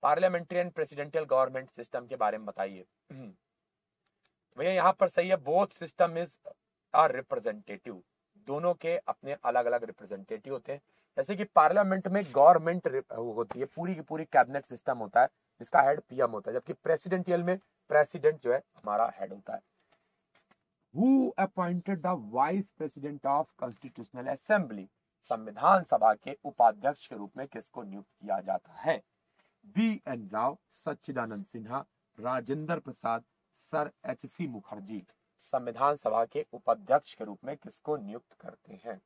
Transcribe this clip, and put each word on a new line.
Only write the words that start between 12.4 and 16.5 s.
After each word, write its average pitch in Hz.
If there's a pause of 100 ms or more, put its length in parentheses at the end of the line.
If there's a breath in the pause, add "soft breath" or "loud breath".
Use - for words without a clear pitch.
रिप-, 131
वो 113
होती 110
है, 131
पूरी 175
की 156
पूरी 156
cabinet 139
system 123
होता 110
है, 131
जिसका -
head 143
PM 127
होता 110